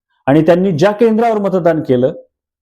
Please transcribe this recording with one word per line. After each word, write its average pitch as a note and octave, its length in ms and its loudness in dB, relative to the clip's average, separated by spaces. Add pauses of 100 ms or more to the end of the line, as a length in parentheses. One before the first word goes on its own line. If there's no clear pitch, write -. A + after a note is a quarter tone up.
(260)
आणि D3 160 2
त्यांनी F3 300 2
ज्या D#3 200 0
केंद्रावर A3+ 460 0
मतदान F3 440 -2
केलं, C3 320 -2 (480)